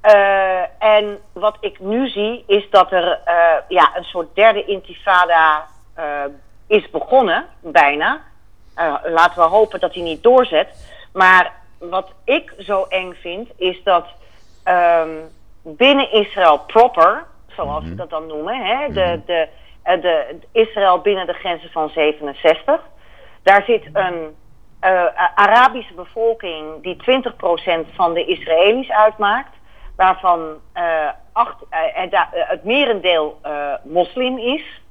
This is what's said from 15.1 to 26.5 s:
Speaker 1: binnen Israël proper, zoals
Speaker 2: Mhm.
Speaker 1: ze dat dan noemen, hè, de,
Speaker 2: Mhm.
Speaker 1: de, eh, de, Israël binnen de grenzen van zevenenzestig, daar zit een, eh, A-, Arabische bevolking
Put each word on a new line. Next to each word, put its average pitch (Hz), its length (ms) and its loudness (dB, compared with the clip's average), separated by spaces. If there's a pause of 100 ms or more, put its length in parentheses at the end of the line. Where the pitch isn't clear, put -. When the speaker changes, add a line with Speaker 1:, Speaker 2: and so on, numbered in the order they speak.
Speaker 1:
binnen 262 500 0
Israël 185 480 2
proper, 233 640 2 (240)
zoals 151 340 -8
Speaker 2:
Mhm. 156 80 -12
Speaker 1:
ze 90 60 -12
dat 180 140 -12
dan 160 180 -10
noemen, 160 380 -8
hè, 226 280 -2
de, 190 80 -2 (140)
Speaker 2:
Mhm. 156 100 -8
Speaker 1:
de, 165 220 -2 (360)
eh, 175 180 0
de, 156 340 -4 (160)
Israël 202 480 0
binnen 196 280 -2
de 175 60 -6
grenzen 170 360 -8
van 156 200 -6
zevenenzestig, 151 880 -2 (640)
daar 196 200 4
zit 220 200 -2 (100)
een, 170 420 -6 (440)
eh, 185 120 0
A-, 175 440 0
Arabische 226 580 2
bevolking 180 720 -6 (160)